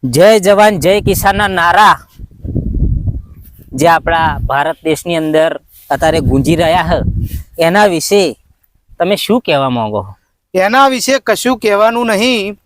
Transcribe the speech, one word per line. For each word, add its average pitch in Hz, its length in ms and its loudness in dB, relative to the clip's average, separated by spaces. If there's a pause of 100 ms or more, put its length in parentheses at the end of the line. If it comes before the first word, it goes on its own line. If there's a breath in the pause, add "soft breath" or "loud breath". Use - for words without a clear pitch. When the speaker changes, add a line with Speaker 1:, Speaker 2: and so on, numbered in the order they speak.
Speaker 1:
જય 175 340 4
જવાન, 202 400 2
જય 185 220 2
કિસાનના 202 480 0
નારા 180 480 4 (1800)
જે 143 160 0
આપણા 160 500 0
ભારત 143 460 -4
દેશની 160 320 -4
અંદર 156 440 0 (300)
અત્યારે 160 300 0
ગુંજી 135 360 0
રહ્યા 165 320 0
છે, - 380 -2 (360 loud breath)
એના 190 240 2
વિશે 175 500 0 (600)
તમે 185 180 0
શું 226 240 -2
કહેવા 139 300 -2
માંગો 107 320 -4
છો? - 580 -8
Speaker 2:
એના 247 280 4
વિશે 262 300 -2
કશું 233 400 -2
કહેવાનું 233 480 0
નહીં. 214 600 -2